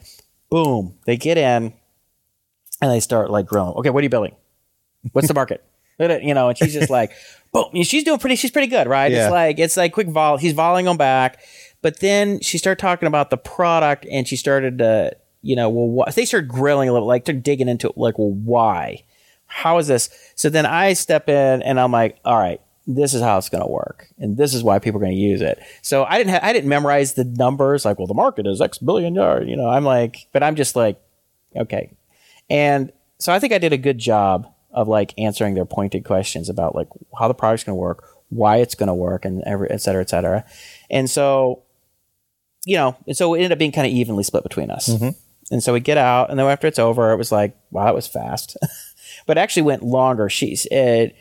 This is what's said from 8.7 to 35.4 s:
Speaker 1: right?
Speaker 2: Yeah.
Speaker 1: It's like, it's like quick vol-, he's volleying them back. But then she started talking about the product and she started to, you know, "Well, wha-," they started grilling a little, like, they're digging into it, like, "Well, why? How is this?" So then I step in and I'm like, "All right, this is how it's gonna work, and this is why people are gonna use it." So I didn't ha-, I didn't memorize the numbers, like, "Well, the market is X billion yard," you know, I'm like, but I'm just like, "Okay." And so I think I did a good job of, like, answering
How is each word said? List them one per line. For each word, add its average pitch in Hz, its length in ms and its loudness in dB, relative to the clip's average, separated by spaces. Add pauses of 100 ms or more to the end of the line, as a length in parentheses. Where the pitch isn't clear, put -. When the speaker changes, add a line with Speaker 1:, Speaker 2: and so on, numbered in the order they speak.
Speaker 1:
right? 135 240 2
Speaker 2:
Yeah. 120 140 2
Speaker 1:
It's 104 80 2
like, 160 260 2
it's 165 200 0
like 170 160 0
quick 208 140 -2
vol-, 156 280 2
he's 156 160 0
volleying 175 320 2
them 175 140 0
back. 131 420 2 (400)
But 156 200 -2
then 202 400 0
she - 180 -6
started 190 200 0
talking 175 280 -2
about 147 240 0
the 123 80 0
product 165 720 0
and 131 180 -4
she 131 80 -4
started 135 480 0
to, 107 320 2 (240)
you 135 160 -2
know, 117 140 2
"Well, 120 180 0
wha-," 120 260 0
they 240 120 2
started 175 220 -2
grilling 135 420 2
a - 20 2
little, 113 160 2
like, 123 160 2
they're 160 100 -2
digging 131 340 -2
into 120 200 -2
it, - 80 -6
like, 113 220 0
"Well, 107 120 0 (220)
why? 95 520 0 (420)
How 165 320 0
is 160 80 0
this?" 127 240 0 (240)
So - 160 0
then 151 160 2
I 175 260 2
step 156 380 0
in 135 320 4
and 131 180 0
I'm 127 120 2
like, 113 340 2
"All 120 120 2
right, 92 220 0 (260)
this 135 280 0
is 117 80 0
how 107 160 2
it's 95 100 -4
gonna - 180 -4 (140)
work, - 260 -12 (120)
and 107 180 -4
this 139 160 2
is 123 100 -2
why 104 160 4
people 104 220 -2
are 104 40 -2
gonna 92 100 -2 (180)
use 95 80 -2
it." 71 180 -2 (220)
So 135 240 0
I 185 140 0
didn't 196 160 0
ha-, 175 120 2
I 220 60 2
didn't 175 160 0
memorize 143 460 2
the 127 100 0
numbers, 135 600 0
like, 101 120 2
"Well, 92 100 -6
the 98 60 -4
market 151 320 0
is 98 140 -2
X - 160 -2
billion 170 380 -2
yard," 82 340 0
you - 80 -4
know, 127 120 -2
I'm 135 160 2
like, 120 480 0
but 139 100 -6
I'm 156 140 0
just 139 200 -2
like, 110 240 0 (560)
"Okay." 113 400 -8 (540)
And 143 420 0 (260)
so - 140 -2
I 185 60 2
think 233 160 0
I 196 40 2
did 170 140 0
a 139 60 0
good 131 200 0
job 104 480 0 (260)
of, 110 160 -2
like, 107 280 0
answering 104 380 -2